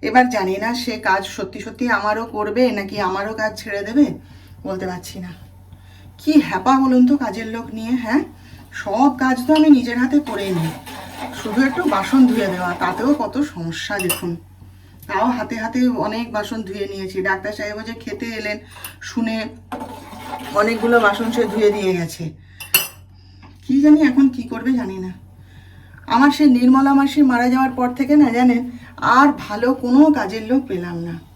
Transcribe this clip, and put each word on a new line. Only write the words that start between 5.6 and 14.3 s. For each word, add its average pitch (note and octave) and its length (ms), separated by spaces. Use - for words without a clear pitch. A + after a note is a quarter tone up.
কি D4+ 280
হ্যাপা C4+ 340
বলুন B3+ 280
তো C#4+ 100
কাজের A3+ 300
লোক A3+ 260
নিয়ে, A3 180
হ্যাঁ? B3 320
সব B3+ 480
কাজ B3+ 280
তো D#4 60
আমি D#4 160
নিজের A#3+ 280
হাতে B3+ 220
করে G3 300
নিই, D#3+ 220
শুধু G#3+ 180
একটু C4+ 220
বাসন C4+ 440
ধুয়ে A3 200
দেওয়া, F3+ 260
তাতেও B3 400
কত B3 240
সমস্যা G3 600
দেখুন। F3 360